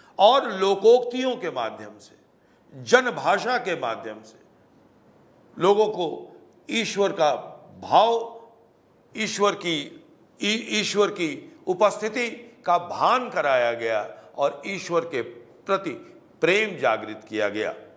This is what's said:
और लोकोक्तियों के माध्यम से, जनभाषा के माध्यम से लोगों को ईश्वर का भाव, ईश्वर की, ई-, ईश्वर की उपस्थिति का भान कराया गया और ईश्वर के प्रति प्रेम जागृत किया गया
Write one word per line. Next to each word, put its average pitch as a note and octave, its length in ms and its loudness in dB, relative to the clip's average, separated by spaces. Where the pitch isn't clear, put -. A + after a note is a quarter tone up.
और A#3 340 6
लोकोक्तियों A3+ 840 2
के F3 140 -6
माध्यम G#2+ 480 -8
से, - 180 -20
जनभाषा G3+ 760 2
के F#3 220 -4
माध्यम A2 420 -6
से - 160 -20
लोगों G3+ 280 4
को - 500 -6
ईश्वर G3 420 0
का D3+ 220 2
भाव, A3+ 640 2
ईश्वर G3+ 380 0
की, D#3+ 520 -6
ई-, G#3+ 380 -2
ईश्वर G3 280 2
की D#3+ 580 -6
उपस्थिति G#3 800 -2
का F3 120 4
भान G3+ 520 0
कराया C3+ 420 2
गया A2+ 500 -4
और C#3+ 300 -2
ईश्वर E3+ 340 -2
के C#3 220 -4
प्रति - 680 -6
प्रेम F#3+ 360 2
जागृत A2 520 -2
किया G#2+ 200 -2
गया G2+ 260 -4